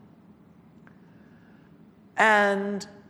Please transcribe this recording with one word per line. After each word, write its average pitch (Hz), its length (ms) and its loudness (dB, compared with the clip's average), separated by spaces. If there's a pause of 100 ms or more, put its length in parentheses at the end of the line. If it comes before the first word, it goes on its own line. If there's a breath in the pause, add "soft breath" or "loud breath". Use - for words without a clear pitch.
(2250 soft breath)
And 202 680 0 (220)